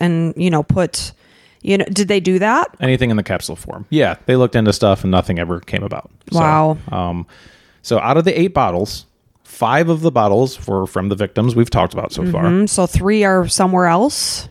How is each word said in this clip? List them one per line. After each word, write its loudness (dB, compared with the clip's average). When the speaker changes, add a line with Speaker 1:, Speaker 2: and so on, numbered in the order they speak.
Speaker 1:
and, 0
you 0
know, 2
put, -2
you 0
know, -2
did 0
they 2
do 2
that? 0
Speaker 2:
Anything 0
in 2
the 0
capsule -6
form. -14
Yeah, 2
they 2
looked 2
into 4
stuff 2
and 0
nothing 2
ever -6
came -8
about. -10
So, 0
Speaker 1:
Wow. 2
Speaker 2:
um, -4
so 0
out 0
of 2
the 0
eight 0
bottles, -2
five 0
of 0
the 2
bottles 2
were -2
from -4
the -2
victims -2
we've 2
talked 0
about -8
so -6
far. 0
Speaker 1:
Mm-hmm. 2
So 0
three 2
are 2
somewhere 2
else? -2